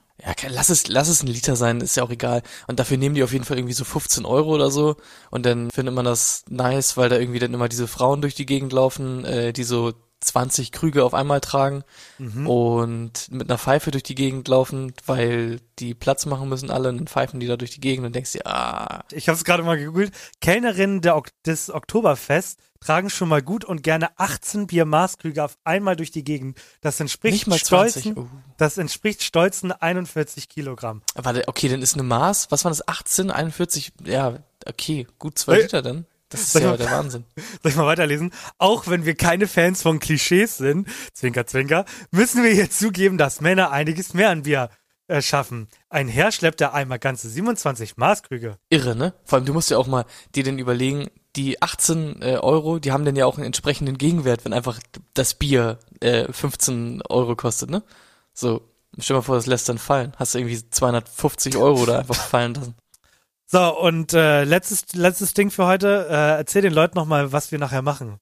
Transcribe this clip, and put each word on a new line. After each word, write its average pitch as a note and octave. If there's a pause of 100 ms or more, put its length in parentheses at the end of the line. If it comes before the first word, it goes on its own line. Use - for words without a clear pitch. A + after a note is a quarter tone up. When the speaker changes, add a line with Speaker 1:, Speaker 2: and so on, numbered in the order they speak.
(220)
Speaker 1:
Ja, F#2
ke-, -
lass C3
es, D#3+
lass C3+
es E3
ein C3+
Liter A#2+
sein, A#2
ist -
ja B2+
auch A#2
egal. A#2+ (240)
Und B2+
dafür C3
nehmen C#3
die C#3
auf B2
jeden C3
Fall C#3
irgendwie B2
so B2+
fünfzehn -
Euro D#3
oder C#3+
so. D3 (320)
Und B2
dann A#2+
findet B2+
man B2
das -
nice, B2+
weil B2+
da B2
irgendwie A#2+
dann A#2+
immer A#2+
diese A#2+
Frauen C#3
durch C#3+
die C#3+
Gegend C3+
laufen, C3
äh, A#2
die B2
so A#2 (260)
zwanzig -
Krüge C#3+
auf B2
einmal C#3+
tragen C#3 (360)
Speaker 2:
Mhm. B2+
Speaker 1:
und A#2
mit B2
einer B2
Pfeife D3
durch C#3
die C#3
Gegend C3
laufen, C3 (140)
weil A#2+ (200)
die A#2+
Platz -
machen C#3
müssen C3+
alle C3
und B2
dann -
pfeifen C3
die A#2+
da A#2+
durch A#2+
die -
Gegend C3
und A#2+
denkst B2
dir, -
ah. -
Speaker 2:
Ich D#3
hab's E3
gerade F3
mal E3
gegoogelt. E3+ (260)
Kellnerinnen G3
der E3+
Ok-, - (120)
des D#3+
Oktoberfest D#3+ (220)
tragen F3+
schon F3
mal D3
gut F#3
und D#3+
gerne D#3+
achtzehn G3
Bier E3
Maßkrüge D#3
auf -
einmal F#3+
durch D#3+
die D3+
Gegend. C3+ (220)
Das D3
entspricht D#3
Speaker 1:
Nicht G#3
mal F3
Speaker 2:
stolzen, G3
Speaker 1:
zwanzig, G#3+
oh. A#2+ (300)
Speaker 2:
das D#3
entspricht G3
stolzen F3+
einundvierzig E3
Kilogramm. B2 (140)
Speaker 1:
Warte, B2
okay, -
dann C3
ist -
eine C#3
Maß, B2+
was C#3+
war F3+
das, D3
achtzehn, -
einundvierzig, D#3+ (120)
ja, C3 (300)
okay, C#3+ (100)
gut -
zwei D3+
Speaker 2:
Soll G#3+
Speaker 1:
Liter E3
dann. C3+ (240)
Das A2+
ist -
Speaker 2:
soll D#3
ich C3
Speaker 1:
ja B2
Speaker 2:
mal A#2+
Speaker 1:
der A#2
Wahnsinn. C3 (100)
Speaker 2:
<laughs> - (260)
Soll D3+
ich C3
mal D#3
weiterlesen? D#3+ (260)
Auch G#3
wenn F3
wir D#3
keine F3+
Fans F3+
von D#3+
Klischees F3+
sind, D3 (260)
Zwinker, B2
Zwinker, C#3+ (280)
müssen A#3+
wir A3+
hier F#3
zugeben, F#3+
dass C#3+
Männer F3+
einiges D3+
mehr F3+
an D#3+
Bier, C3+ (400)
äh, D3
schaffen. B2 (220)
Ein C#3
Herr D3
schleppt D#3+
da C#3
einmal C3
ganze B2+
siebenundzwanzig C3+
Maßkrüge. A#2+ (120)
Speaker 1:
Irre, B2
ne? C#3+ (120)
Vor C#3
allem, C3
du C#3
musst D#3+
ja A#2
auch B2+
mal C3 (280)
dir C#3
denn C3+
überlegen, C3 (260)
die C#3
achtzehn, -
äh, B2+
Euro, D#3+
die C#3
haben C#3+
dann C#3
ja C3+
auch B2+
einen C#3+
entsprechenden C3+
Gegenwert, C3+
wenn A2+
einfach A#2+ (340)
das -
Bier, A#2+ (200)
äh, A#2+
fünfzehn B2
Euro A#2+
kostet, B2
ne? F#3 (500)
So, A#2 (360)
stell C3+
mal B2+
vor, C3
das A#2+
lässt B2+
dann A#2
fallen. C3+
Hast -
du B2
irgendwie A#2
zweihundertfünfzig B2+
Euro B2
da A#2
einfach B2+
fallen A#2+
lassen. A#2+ (800)
Speaker 2:
So, F3
und, E3
äh, D3+
letztes, F#3
letztes F3+
Ding G3+
für F#3
heute. F#3+
Äh, D3+
erzähl D#3
den G3
Leuten D#3+
nochmal, D3
was D3
wir D3+
nachher C3
machen. C3